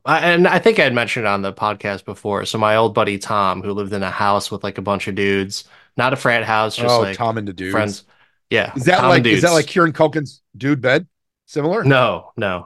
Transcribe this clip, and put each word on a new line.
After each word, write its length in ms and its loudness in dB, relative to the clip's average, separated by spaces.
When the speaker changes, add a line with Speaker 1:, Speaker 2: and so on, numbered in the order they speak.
Speaker 1:
I, 140 0
and 160 4
I 120 2
think 200 2
I 40 4
had 100 2
mentioned 320 -2
it 40 0
on 120 -2
the 120 -6
podcast 520 -6
before. 400 -6
So 120 -6
my 180 4
old 180 2
buddy 240 0
Tom, 460 -2
who 100 -6
lived 200 -6
in 100 -4
a 80 -4
house 400 0
with, 120 -8
like, 140 -8
a 40 -8
bunch 260 -4
of 80 -6
dudes, 480 -2
not 160 0
a 20 -2
frat 280 0
house, 320 0
just, 180 -2
Speaker 2:
Oh, 80 4
Speaker 1:
like, 160 -4
Speaker 2:
Tom 200 -2
and 100 -8
the 60 -8
dudes. 180 -8
Speaker 1:
friends. 320 -4
Yeah, 260 0
Speaker 2:
Is 100 -6
that 120 4
Speaker 1:
Tom 80 2
and 180 6
Speaker 2:
like, 20 2
is 160 4
that 60 4
Speaker 1:
dudes. 60 2
Speaker 2:
like 140 2
Kieran 260 2
Culkin's 480 -2
dude 240 -2
bed? 260 0
Similar? 380 -2
Speaker 1:
No, 540 2
no, 280 -4